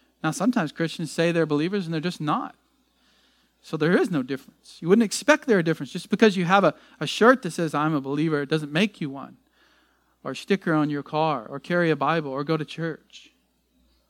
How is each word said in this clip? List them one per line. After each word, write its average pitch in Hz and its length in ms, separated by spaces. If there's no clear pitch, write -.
Now, 160 80
sometimes 185 400
Christians 165 400
say 170 200
they're 165 140
believers 165 400
and 165 80
they're 156 80
just 175 200
not. 156 340
So - 160
there 165 200
is 285 140
no 139 120
difference. - 560
You 160 100
wouldn't 226 140
expect - 440
there 208 120
a 165 40
difference. 156 280
Just - 180
because 202 280
you 175 80
have 190 180
a, 156 120
a 151 80
shirt 240 340
that 165 100
says, 165 220
"I'm 151 220
a 139 60
believer," 147 420
it 131 60
doesn't 151 220
make 196 300
you 147 80
one. 131 280
Or 135 80
a 131 40
sticker 190 380
on 151 180
your 143 100
car, 151 460
or 139 120
carry 175 300
a 151 60
Bible, 143 360
or 139 120
go 156 140
to 151 80
church. - 640